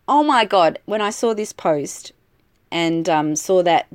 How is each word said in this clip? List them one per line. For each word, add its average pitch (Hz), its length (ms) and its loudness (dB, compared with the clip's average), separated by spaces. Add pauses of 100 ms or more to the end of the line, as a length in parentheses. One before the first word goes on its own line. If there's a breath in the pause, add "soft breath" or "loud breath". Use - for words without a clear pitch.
oh 285 140 2
my 269 220 2
God, 175 400 2
when 214 160 -4
I 208 100 -2
saw 226 240 -2
this 208 180 -6
post - 600 -4 (580)
and, 165 380 -2
um, 151 260 0
saw 185 300 2
that 165 300 2